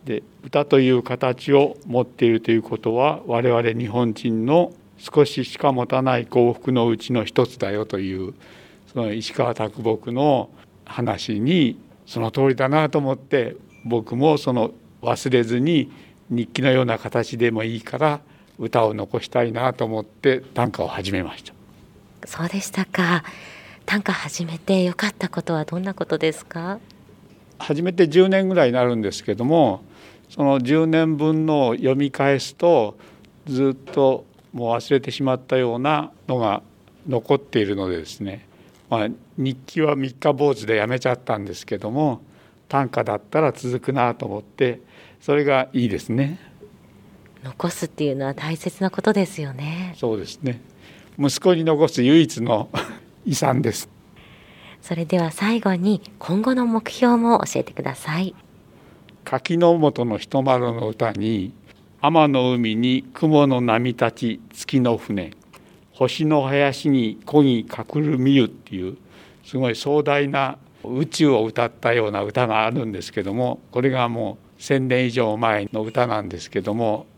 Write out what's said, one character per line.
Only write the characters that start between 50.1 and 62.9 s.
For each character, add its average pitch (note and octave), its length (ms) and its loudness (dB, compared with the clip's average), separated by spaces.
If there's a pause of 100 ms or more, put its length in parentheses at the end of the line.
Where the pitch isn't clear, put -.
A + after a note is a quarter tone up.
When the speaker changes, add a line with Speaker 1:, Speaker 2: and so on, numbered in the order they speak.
Speaker 1:
う G#2 40 -4
で F#2 80 -8
す - 160 -16
ね。 B2+ 180 -4 (580)
息 C#3 220 0
子 F#3 140 6
に D#3+ 100 0
残 D#3 240 4
す - 140 -2
唯 D3+ 200 8
一 A2+ 200 -2
の A#2 260 0 (560)
遺 E3+ 100 0
産 B2+ 280 2
で A2+ 100 0
す。 - 160 -10 (920)
Speaker 2:
そ - 140 -8
れ E3 100 -4
で F3+ 140 0
は E3 120 0
最 A3 300 -2
後 F#3+ 140 0
に F#3 260 2 (180)
今 F#3+ 240 -2
後 B3+ 120 0
の B3 120 0
目 A3+ 220 -2
標 A#3+ 280 2
も A#3 240 4
教 - 200 -4
え C3 40 -2
て - 80 -14
く - 100 -10
だ C3+ 120 -6
さ D3+ 260 -4
い。 F#3+ 140 -4 (880)
Speaker 1:
柿 E3 340 -2
の E3+ 200 6
本 C#3+ 260 2
の A2 140 -2
人 C3+ 240 -2
丸 B2 300 2
の A2 160 -4
歌 A2+ 240 -2
に、 G#2 400 -2 (480)
天 D3+ 280 4
の B2+ 240 2
海 A2+ 240 0
に B2+ 360 0